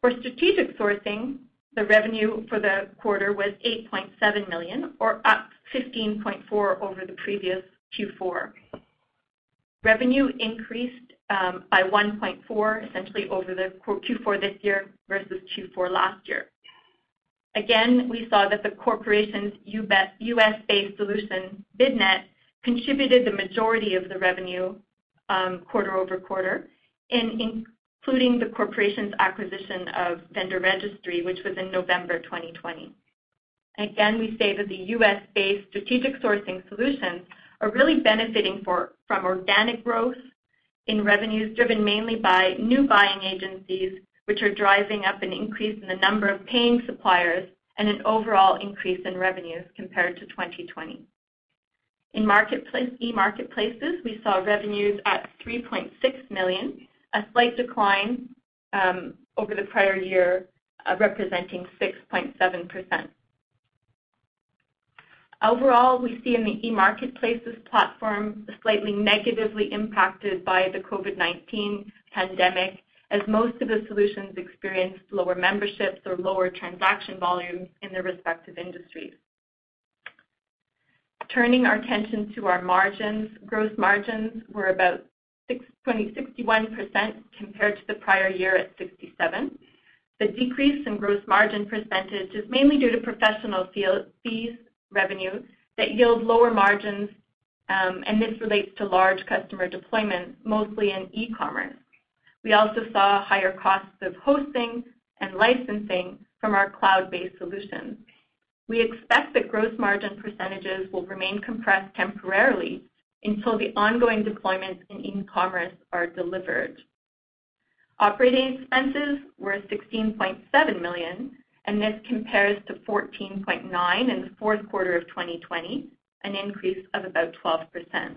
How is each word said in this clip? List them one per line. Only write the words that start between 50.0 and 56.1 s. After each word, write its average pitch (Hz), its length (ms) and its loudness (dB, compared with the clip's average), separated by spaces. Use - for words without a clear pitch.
to - 80 -18
twenty 175 400 -10
twenty. - 360 -14
In 214 120 0
marketplace, 220 640 2
e-marketplaces, 233 1040 -2
we 220 200 -8
saw 196 140 2
revenues 208 680 0
at - 240 -2
three 233 200 -6
point - 300 -8
six 262 160 2